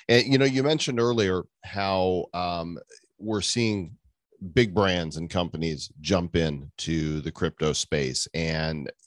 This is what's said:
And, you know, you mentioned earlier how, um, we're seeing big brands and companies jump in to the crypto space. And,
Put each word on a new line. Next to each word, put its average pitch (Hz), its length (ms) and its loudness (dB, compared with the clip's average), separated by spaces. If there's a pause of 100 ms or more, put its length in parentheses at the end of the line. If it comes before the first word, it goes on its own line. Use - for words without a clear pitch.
And, 120 180 6
you 131 120 4
know, 135 80 4
you 131 160 2
mentioned 147 360 0
earlier 110 460 2 (180)
how, 95 720 0
um, 87 440 -4 (400)
we're 104 240 -2
seeing 104 540 -2 (560)
big 110 220 4
brands 87 420 2
and 82 140 -8
companies 82 600 -2 (100)
jump 85 360 0
in 73 420 0
to 78 420 -2
the 80 120 -6
crypto 78 400 -2
space. 69 640 -2
And, 80 560 -4 (160)